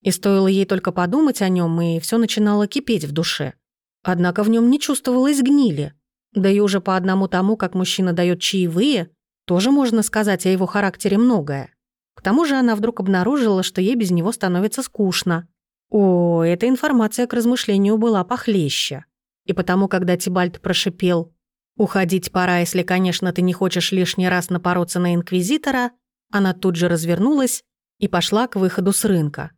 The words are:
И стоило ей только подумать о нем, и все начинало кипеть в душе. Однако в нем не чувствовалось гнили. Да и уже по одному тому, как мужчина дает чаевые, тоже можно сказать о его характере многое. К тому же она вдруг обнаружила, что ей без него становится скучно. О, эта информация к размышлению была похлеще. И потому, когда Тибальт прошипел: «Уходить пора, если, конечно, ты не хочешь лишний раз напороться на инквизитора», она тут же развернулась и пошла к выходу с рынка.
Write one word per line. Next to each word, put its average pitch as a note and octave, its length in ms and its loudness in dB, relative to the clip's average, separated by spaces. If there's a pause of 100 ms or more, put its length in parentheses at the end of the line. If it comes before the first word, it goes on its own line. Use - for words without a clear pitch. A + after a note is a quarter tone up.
И - 80 -2
стоило F#3+ 380 2
ей F#3+ 180 2
только F#3 260 -2
подумать A#3 520 0
о F#3+ 60 0
нем, E3+ 300 2
и E3 200 0
все G3 180 -2
начинало G#3 480 2
кипеть G#3+ 400 -2
в C#3+ 60 -6
душе. D3 420 -4 (500)
Однако F3+ 380 0
в G#3 80 2
нем A#3 220 4
не C#4+ 80 2
чувствовалось C4+ 600 0
гнили. A#3+ 520 2 (400)
Да G3 160 2
и G3+ 100 2
уже G3+ 220 0
по F#3+ 140 -2
одному F#3+ 320 0
тому, F#3+ 280 0
как F#3+ 200 -4
мужчина F#3 380 0
дает F3+ 260 0
чаевые, F#3 720 0 (340)
тоже F#3+ 240 2
можно B3+ 320 2
сказать G#3 460 -2
о - 20 2
его F#3 160 2
характере G3 540 -2
многое. D3+ 520 0 (440)
К - 80 -20
тому C4 220 2
же C#4+ 100 0
она A#3+ 200 2
вдруг A3 240 -4
обнаружила, G3 600 0
что - 180 -6
ей F#3+ 140 0
без A3+ 160 0
него F3 220 0
становится F#3+ 500 -2
скучно. F3 640 -4 (420)
О, F3 540 2
эта F3 240 0
информация B3 600 0
к - 60 -6
размышлению A3+ 640 2
была G#3+ 260 2
похлеще. F3 840 -2 (400)
И F#3 80 -2
потому, F#3 340 0
когда F3+ 300 0
Тибальт F3+ 440 -4
прошипел: F3 680 -2 (460)
«Уходить F#3+ 540 0
пора, F3+ 280 0
если, F3 220 -2
конечно, F#3 500 0
ты F3+ 100 -2
не F3+ 120 2
хочешь F3+ 380 -2
лишний F#3 360 0
раз F3+ 220 -2
напороться F3 500 -2
на F3 140 0
инквизитора», A#3+ 800 -2 (400)
она G3 220 0
тут F#3 220 -2
же E3+ 140 0
развернулась F3 720 0 (360)
и - 80 -2
пошла G3+ 400 0
к - 80 -8
выходу F#3+ 360 0
с - 140 -2
рынка. D#3 520 -2